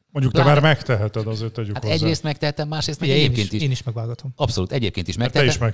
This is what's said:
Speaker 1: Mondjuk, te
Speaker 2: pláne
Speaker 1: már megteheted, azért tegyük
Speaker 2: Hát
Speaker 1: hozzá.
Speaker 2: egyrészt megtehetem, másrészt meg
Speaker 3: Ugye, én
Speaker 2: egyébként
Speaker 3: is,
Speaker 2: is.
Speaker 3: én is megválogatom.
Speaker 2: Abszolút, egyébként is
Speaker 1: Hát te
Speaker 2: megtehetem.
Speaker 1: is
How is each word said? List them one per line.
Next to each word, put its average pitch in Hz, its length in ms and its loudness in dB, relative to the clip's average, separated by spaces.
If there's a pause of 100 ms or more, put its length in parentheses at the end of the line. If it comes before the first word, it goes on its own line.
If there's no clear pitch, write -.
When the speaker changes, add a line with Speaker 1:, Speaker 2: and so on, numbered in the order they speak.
(120)
Speaker 1:
Mondjuk, 131 220 0
te - 80 4
Speaker 2:
pláne 143 180 6
Speaker 1:
már 151 160 6
megteheted, 107 520 -2
azért 110 260 -6
tegyük 104 200 -6
Speaker 2:
Hát 107 100 -6
Speaker 1:
hozzá. 110 120 0
Speaker 2:
egyrészt 156 280 0
megtehetem, 151 440 -4
másrészt 151 320 -4
meg 156 100 0
Speaker 3:
Ugye, 135 80 4
én 151 60 4
Speaker 2:
egyébként 131 280 2
Speaker 3:
is, - 80 -2
Speaker 2:
is. - 60 0
Speaker 3:
én 135 60 2
is 123 120 -4
megválogatom. 117 520 -8
Speaker 2:
Abszolút, 120 360 -2
egyébként 104 360 -2
is - 80 -6
Speaker 1:
Hát 120 160 -2
te - 80 2
Speaker 2:
megtehetem. 135 160 4
Speaker 1:
is - 60 -4 (120)